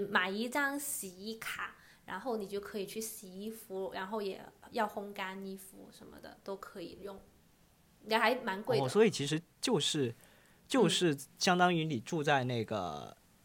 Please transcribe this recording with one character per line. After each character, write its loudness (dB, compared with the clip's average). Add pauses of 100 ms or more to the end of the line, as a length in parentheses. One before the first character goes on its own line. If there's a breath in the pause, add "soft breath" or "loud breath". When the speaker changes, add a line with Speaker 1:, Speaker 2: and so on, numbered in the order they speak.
Speaker 1:
买 0
一 -2
张 -2
洗 -6
衣 -12
卡， -8 (300 loud breath)
然 -8
后 -2
你 -6
就 -4
可 -8
以 -4
去 -10
洗 -10
衣 -8
服， -8
然 -6
后 -4
也 -6 (280)
要 0
烘 -8
干 -6
衣 -8
服 -18
什 -20
么 -18
的， -18
都 -8
可 -14
以 -12
用。 -14 (840)
也 2
还 6
蛮 -4
贵 4
的。 4
Speaker 2:
哦， 2
所 8
以 8
其 -2
实 2 (220)
就 2
是， 2
Speaker 1:
嗯。 -6 (520 soft breath)
Speaker 2:
就 6
是 4 (240)
相 4
当 6
于 2
你 -2
住 -2
在 6
那 0
个 -4 (300)